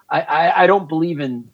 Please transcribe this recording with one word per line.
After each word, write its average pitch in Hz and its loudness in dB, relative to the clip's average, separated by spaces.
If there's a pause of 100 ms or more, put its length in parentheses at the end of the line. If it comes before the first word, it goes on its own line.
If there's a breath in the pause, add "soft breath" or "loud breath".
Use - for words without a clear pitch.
(100)
I, 147 0
I, 165 2
I - 6
don't 185 2
believe 160 -2
in 123 -6